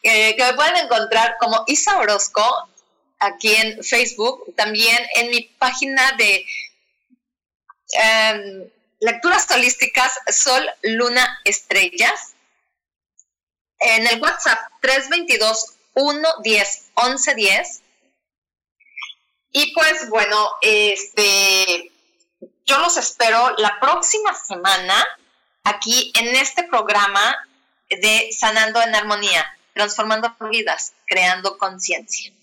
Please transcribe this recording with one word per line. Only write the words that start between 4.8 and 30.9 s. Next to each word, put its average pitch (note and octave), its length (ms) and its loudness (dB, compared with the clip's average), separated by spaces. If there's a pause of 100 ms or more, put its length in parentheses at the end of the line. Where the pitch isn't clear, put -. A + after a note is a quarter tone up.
en A#3+ 140 0
mi A#3+ 120 0 (160)
página C4+ 540 0
de, G#3 340 2 (1500)
em, G#3+ 760 0 (300)
lecturas D#4+ 500 0
holísticas B3+ 600 2 (160)
Sol, C#4 380 0 (160)
Luna, A#3+ 640 0
Estrellas, F3+ 920 -2 (1500)
en A3+ 260 2
el A#3 140 0
WhatsApp C#4 380 0 (220)
tres C4 280 0
veintidós, A3+ 680 -2 (200)
uno D4 340 0 (140)
diez, G#3 520 -2
once C4+ 400 0
diez. G#3 480 -2 (1700)
Y C#4+ 220 -2
pues D#4 380 2
bueno, G#3+ 400 2 (100)
este, G3 1300 0 (760)
yo C4+ 120 2
los F4 180 2
espero A#3 640 2
la G#3 220 0
próxima F4+ 540 0
semana F#3 720 -2 (580)
aquí A3 520 -2
en A#3+ 200 0
este C4+ 280 0
programa G#3 720 0 (520)
de G#3+ 480 0
Sanando A3 460 2
en A3+ 120 0
Armonía, G#3 520 0 (280)
transformando A3 600 -2 (160)
vidas, G#3+ 420 -4 (140)